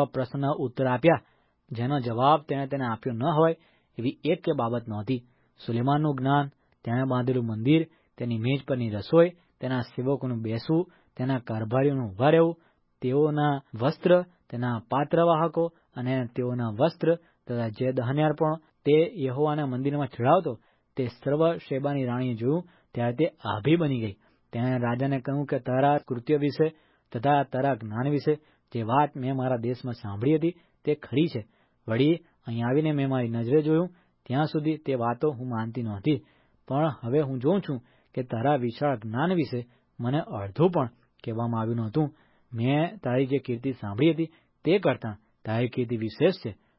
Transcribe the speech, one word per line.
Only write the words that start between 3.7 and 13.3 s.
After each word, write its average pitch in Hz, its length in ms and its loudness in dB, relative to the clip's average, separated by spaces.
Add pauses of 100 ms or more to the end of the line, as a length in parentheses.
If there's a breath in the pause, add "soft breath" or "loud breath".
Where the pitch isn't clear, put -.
એવી 120 260 -4
એક 170 180 0
કે 165 120 -2
બાબત 117 340 -2
નહોતી. 107 380 -4 (340 soft breath)
સુલેમાનનું 139 580 0
જ્ઞાન, 139 340 2 (340)
તેણે 123 260 0
બાંધેલું 127 380 0
મંદિર, 127 320 2 (360 soft breath)
તેની 117 280 -4
મેજ 135 200 0
પરની 120 300 -2
રસોઈ, 165 400 4 (220 soft breath)
તેના 127 320 -4
સેવકોનું 127 560 -4
બેસવું, 160 440 -2 (280 soft breath)
તેના 131 300 -2
કારભારીઓનું 123 600 0
ઊભા 113 280 2
રહેવું, 165 240 4 (420 soft breath)
તેઓના 147 600 0 (120)